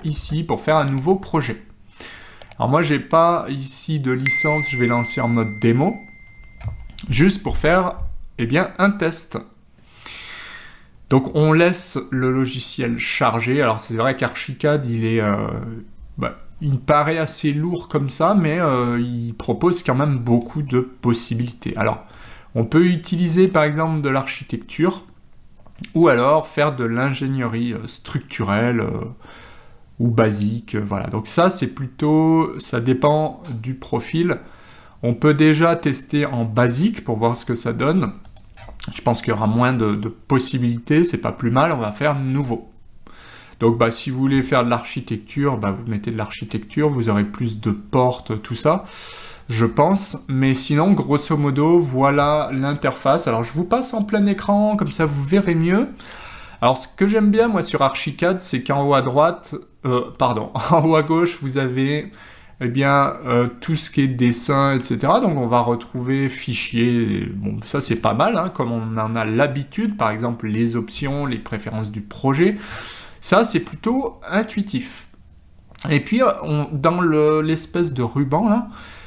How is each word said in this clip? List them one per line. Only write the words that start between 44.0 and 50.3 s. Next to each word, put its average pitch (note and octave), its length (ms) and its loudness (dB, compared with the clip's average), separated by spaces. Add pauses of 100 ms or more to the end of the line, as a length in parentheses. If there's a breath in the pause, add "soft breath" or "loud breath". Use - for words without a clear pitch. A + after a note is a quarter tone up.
vous B2+ 80 -4
voulez C3+ 240 2
faire C3 240 2
de A#2+ 60 0
l'architecture, B2 840 -4
bah, G#2 120 -2
vous G2 180 -4
mettez A2 220 -4
de A2+ 80 -4
l'architecture, A2 720 -2
vous A#2+ 200 0
aurez G2+ 160 2
plus A2 340 -6
de A2 100 -2
portes, B2+ 720 -2
tout - 140 -8
ça, D#3 300 0 (640 loud breath)
je A#2 180 2
pense. G3 500 2 (100)
Mais C3+ 280 2